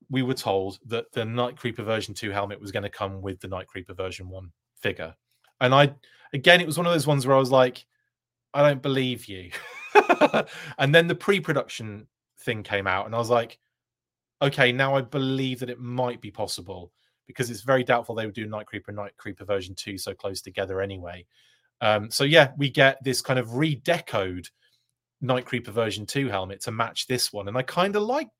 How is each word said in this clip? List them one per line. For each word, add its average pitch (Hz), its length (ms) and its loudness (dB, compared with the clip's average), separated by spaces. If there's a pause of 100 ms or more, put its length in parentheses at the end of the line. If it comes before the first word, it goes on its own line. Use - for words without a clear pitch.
we 131 140 0
were 127 120 -2
told 98 520 -2
that 113 260 -6
the 117 120 -4
Night 123 320 -2
Creeper 117 260 -6
version 107 320 -4
two 107 160 -6
helmet 101 300 -4
was 101 120 -10
gonna 104 160 -4
come 98 320 -6
with 95 200 -8
the - 80 -12
Night 95 180 -8
Creeper 95 260 -14
version 92 360 -8
one 92 220 -16 (300)
figure. 85 340 -6 (460)
And 127 140 6
I, 143 180 8 (400)
again, 175 280 8
it 170 60 -2
was 156 120 -2
one 175 80 0
of 170 60 4
those 147 140 2
ones 139 200 2
where 135 100 6
I 135 40 8
was 127 100 2
like, 127 340 4 (720)
"I 143 120 4
don't 143 140 2
believe 131 460 -2
you." 92 240 -14 (420)
<laughs> - 520 4 (340)
And 143 160 4
then 170 120 8
the 170 80 -2
pre-production 139 920 -2 (340)
thing 110 220 -6
came 98 240 -2
out, 95 180 0
and 110 100 -8
I 113 40 0
was 113 100 -2
like, 117 300 2 (800)
"Okay, 139 320 4
now 135 220 2
I 135 80 2
believe 131 580 -2
that 127 80 -8
it 120 120 -12
might 123 420 -4
be 104 80 -14
possible," 92 640 -10 (340)
because 123 240 -6
it's 110 100 -10
very 131 240 2
doubtful 120 300 0
they 110 100 -4
would 107 100 -8
do 113 120 -6
Night 107 200 -8
Creeper 104 240 -12
and 101 60 -14
Night 101 220 -12
Creeper 101 260 -14
version 95 300 -2
two 98 240 -10
so 95 160 -8
close 98 260 -8
together 95 400 -6
anyway. 90 460 -8 (560)
Um, 107 280 2
so - 140 0
yeah, 147 320 8
we 139 140 0
get 135 340 4
this 127 160 0
kind 131 180 0
of 120 100 -2
redecoed 117 1000 -2 (720)
Night 127 240 0
Creeper 117 280 -6
version 107 340 -2
two 139 220 -4
helmet 98 340 -6
to - 80 -8
match 113 360 -4
this - 280 -2
one, 101 140 -8
and 113 100 -4
I 131 40 0
kinda 196 380 0
like 240 400 -2